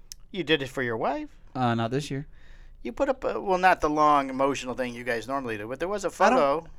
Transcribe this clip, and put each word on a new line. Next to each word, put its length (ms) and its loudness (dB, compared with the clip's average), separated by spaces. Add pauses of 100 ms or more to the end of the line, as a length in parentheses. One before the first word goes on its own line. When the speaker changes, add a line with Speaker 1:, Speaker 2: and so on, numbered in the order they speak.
(320)
Speaker 1:
You 100 -6
did 200 2
it 60 -6
for 140 -4
your 140 0
wife. 320 -2 (260)
Speaker 2:
Uh, 200 0
not 160 -2
this 200 -4
year. 160 -6 (560)
Speaker 1:
You 100 -8
put 160 0
up 160 -4
a, 160 -2
well, 180 2
not 220 6
the 80 0
long 420 4
emotional 440 -2
thing 200 -4
you 100 -12
guys 240 -4
normally 280 -4
do, 120 -8
but 100 -8
there 100 -4
was 160 -6
a 40 -2
Speaker 2:
I 220 4
don't 80 4
Speaker 1:
photo. 280 2 (120)